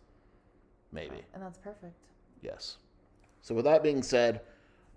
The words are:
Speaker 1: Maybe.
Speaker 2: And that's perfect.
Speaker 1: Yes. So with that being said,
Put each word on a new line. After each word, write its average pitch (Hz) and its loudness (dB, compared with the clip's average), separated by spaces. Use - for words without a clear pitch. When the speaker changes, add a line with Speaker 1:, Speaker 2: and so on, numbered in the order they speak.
Speaker 1:
Maybe. 80 -12
Speaker 2:
And 190 -14
that's 180 -16
perfect. 202 -18
Speaker 1:
Yes. - -14
So 117 -6
with 117 2
that 151 6
being 143 2
said, 120 2